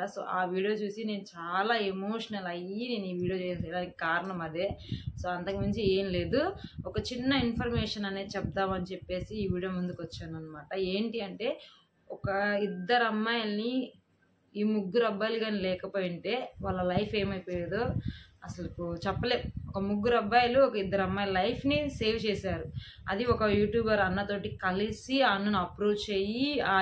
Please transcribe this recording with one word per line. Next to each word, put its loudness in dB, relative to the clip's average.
So, -8
ఆ 0
వీడియో 0
చూసి -4
నేను -4
చాలా 0
ఎమోషనల్ -4
అయ్యి -6
నేను -2
ఈ -4
వీడియో 0
చేయడానికి -4
కారణం 0
అదే. -2
So, -8
అంతకుమించి -2
ఏం 2
లేదు, 2
ఒక -4
చిన్న -2
ఇన్ఫర్మేషన్ 0
అనేది -6
చెప్దామని -2
చెప్పేసి -6
ఈ 0
వీడియో 0
ముందుకు -4
వచ్చానన్నమాట. -10
ఏంటి -2
అంటే, -6
ఒక -6
ఇద్దరు 2
అమ్మాయిల్ని 0
ఈ 2
ముగ్గురు 2
అబ్బాయిలు 0
కానీ 0
లేకపోయింటే -2
వాళ్ళ -2
లైఫ్ 0
ఏమైపోయేదో -2
అసలుకు -8
చెప్పలేం. 0
ఒక -4
ముగ్గురు 4
అబ్బాయిలు 6
ఒక 4
ఇద్దరు 2
అమ్మాయిల 0
లైఫ్ని 2
సేవ్ 0
చేశారు. 0
అది 0
ఒక 4
యూట్యూబర్ 4
అన్నతోటి 0
కలిసి 0
ఆ 8
అన్నను 2
అప్రోచ్ 0
అయ్యి 2
ఆ 4